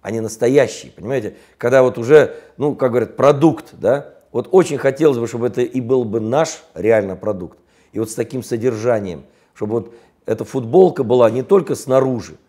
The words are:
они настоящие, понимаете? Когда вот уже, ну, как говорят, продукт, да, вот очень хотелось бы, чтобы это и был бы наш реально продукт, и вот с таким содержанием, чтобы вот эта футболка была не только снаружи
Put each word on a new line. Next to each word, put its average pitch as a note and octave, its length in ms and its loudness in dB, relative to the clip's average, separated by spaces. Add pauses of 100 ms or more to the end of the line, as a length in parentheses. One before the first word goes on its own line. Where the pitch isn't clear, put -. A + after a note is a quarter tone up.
они A2 180 -6
настоящие, A#2+ 720 0
понимаете? G#2+ 460 -8 (180)
Когда B2+ 260 2
вот B2+ 140 0
уже, B2+ 400 4 (220)
ну, C#3 180 -4
как C3 140 -2
говорят, A2+ 260 -2
продукт, C#3+ 560 2
да, C3+ 400 -2 (180)
вот A#2+ 200 -6
очень E3+ 260 2
хотелось C3+ 400 2
бы, A#2 100 -4
чтобы A#2 200 -6
это B2 160 -2
и B2+ 180 -4
был B2 240 0
бы A2 160 -4
наш B2+ 420 -4 (120)
реально G2 420 0
продукт, F2+ 420 -8 (340)
и - 60 -8
вот A2 120 -4
с - 40 -14
таким B2 280 -6
содержанием, A2 840 -4 (300)
чтобы G#2+ 180 -6
вот A2+ 220 -6 (320)
эта A2 180 -4
футболка C3 580 2
была A#2 280 4
не B2 120 -4
только C#3 320 0
снаружи B2+ 640 -2 (120)